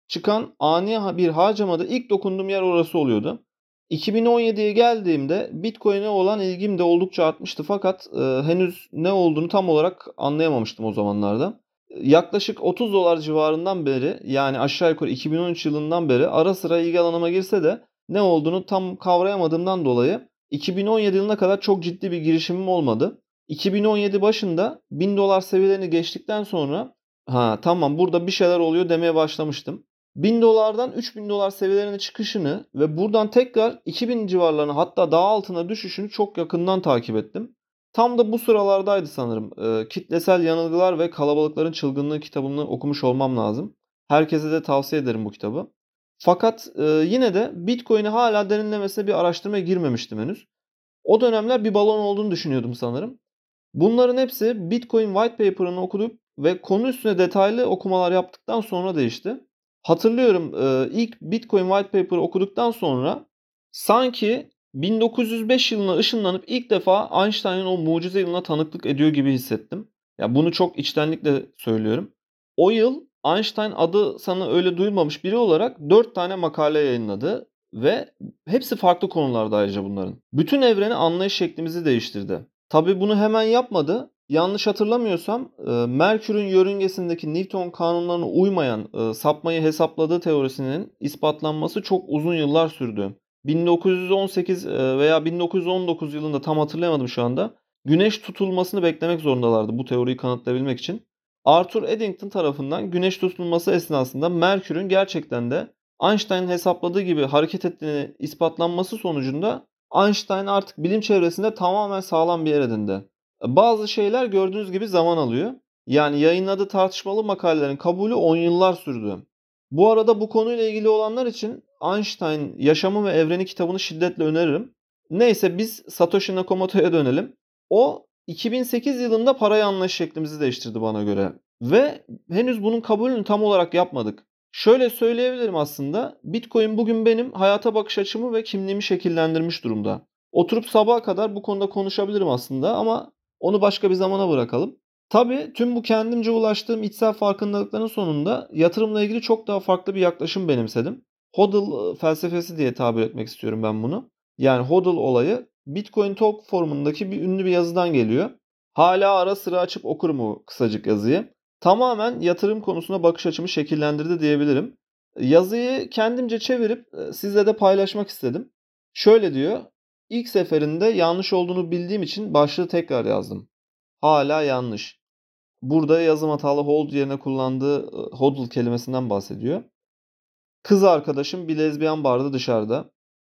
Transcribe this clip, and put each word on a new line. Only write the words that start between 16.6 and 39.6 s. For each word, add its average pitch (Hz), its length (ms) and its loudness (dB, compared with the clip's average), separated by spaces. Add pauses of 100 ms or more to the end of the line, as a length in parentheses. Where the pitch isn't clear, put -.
ilgi 170 220 0
alanıma 170 300 0
girse 190 320 0
de 185 180 0 (280)
ne 190 120 -2
olduğunu 175 460 2
tam 185 300 -4
kavrayamadığımdan 180 880 0
dolayı 131 440 0 (220)
iki 147 260 -4
bin 196 100 -2
on 220 120 2
yedi 202 180 2
yılına 202 200 0
kadar 196 240 2
çok 190 220 0
ciddi 175 280 -6
bir 175 80 -4
girişimim 165 500 0
olmadı. 151 540 0 (260)
İki 185 260 -2
bin 208 100 0
on 214 120 2
yedi 202 260 0
başında 214 680 0
bin 190 260 -2
dolar 196 240 4
seviyelerini 190 500 0
geçtikten 170 520 -4
sonra, 180 520 -4 (320)
"Ha, 120 360 2
tamam, 160 360 2
burada 175 280 2
bir 190 60 -4
şeyler 175 260 2
oluyor." 170 300 2
demeye 165 260 2
başlamıştım. 151 720 -4 (300)
Bin 220 260 2
dolardan 220 500 4
üç - 240 -10
bin 208 120 -12
dolar 202 220 0
seviyelerine 202 480 -2
çıkışını 196 760 -6
ve 151 220 0
buradan 214 340 0
tekrar 247 540 2
iki 220 240 -4
bin 233 180 -2
civarlarına 156 500 2
hatta 175 360 0
daha 170 120 4
altına 190 440 -2
düşüşünü 208 420 -8
çok 202 280 -4
yakından 180 440 -2
takip 120 340 0
ettim. 180 400 -6 (360)
Tam 240 260 2
da 214 140 2
bu 233 60 -2
sıralardaydı 196 680 2
sanırım. 113 520 -6
Ee, 110 300 -2